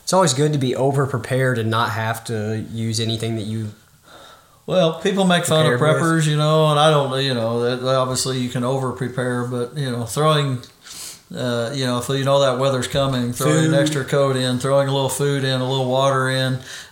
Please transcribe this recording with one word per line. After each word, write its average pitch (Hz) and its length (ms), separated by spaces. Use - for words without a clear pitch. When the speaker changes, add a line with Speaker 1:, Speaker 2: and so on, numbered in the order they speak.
Speaker 1:
it's - 100
always 180 220
good 151 180
to 147 60
be 127 180
over-prepared 127 840
and 110 120
not 113 200
have 110 340
to 110 480
use 113 280
anything 113 360
that 107 100
you 110 220
Speaker 2:
Well, 165 280
people 196 300
make 175 220
fun 156 180
of 123 140
Speaker 1:
prepared 151 240
with. 165 100
Speaker 2:
preppers, - 20
you 151 100
know, 151 340
and 147 80
I 156 120
don't, 135 320
you 135 120
know, 117 260
that 123 260
obviously 131 420
you 123 120
can 123 140
over-prepare, 123 800
but, 123 340
you 135 120
know, 120 140
throwing, 143 540
uh, 120 360
you 135 140
know, 123 120
if 120 100
you 135 160
know 139 160
that 131 180
weather's 131 300
coming, 131 440
throwing 160 340
an 160 40
Speaker 1:
Food. 160 100
Speaker 2:
extra 151 240
coat 139 320
in, 127 220
throwing 139 300
a 135 40
little 135 160
food 143 360
in, 131 160
a 127 80
little 135 200
water 131 400
in, 131 300